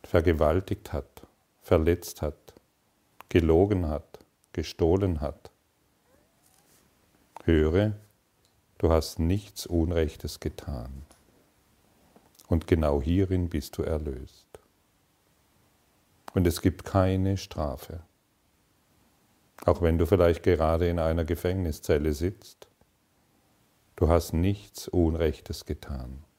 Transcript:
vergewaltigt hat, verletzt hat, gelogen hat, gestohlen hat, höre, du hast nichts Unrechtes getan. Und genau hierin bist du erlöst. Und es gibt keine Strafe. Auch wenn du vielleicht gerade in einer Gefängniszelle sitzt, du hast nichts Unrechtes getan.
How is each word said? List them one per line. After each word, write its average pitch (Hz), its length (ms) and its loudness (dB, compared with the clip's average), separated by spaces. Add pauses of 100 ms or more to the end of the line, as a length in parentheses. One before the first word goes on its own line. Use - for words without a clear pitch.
vergewaltigt 82 880 0
hat, - 300 -8 (400)
verletzt 85 640 0
hat, - 320 -10 (720)
gelogen 87 580 4
hat, - 320 -8 (340)
gestohlen 85 680 0
hat, - 300 -10 (1900)
höre, 82 500 4 (840)
du 82 100 2
hast 80 300 2
nichts 90 480 -2
Unrechtes 82 720 -2
getan. 67 640 -10 (1400)
Und 85 180 0
genau 73 380 2
hierin 90 460 0
bist - 280 -8
du 76 60 -4
erlöst. 73 640 -8 (1900)
Und 90 140 4
es - 140 0
gibt 90 240 0
keine 95 520 2
Strafe. 78 640 -8 (1600)
Auch 87 160 2
wenn 82 160 2
du 82 80 2
vielleicht 87 380 2
gerade 82 460 2
in 85 100 -2
einer 80 240 0
Gefängniszelle 82 920 -2
sitzt, - 540 -8 (1300)
du 78 140 2
hast 82 240 2
nichts 92 540 -2
Unrechtes 80 800 -2
getan. 67 580 -10 (160)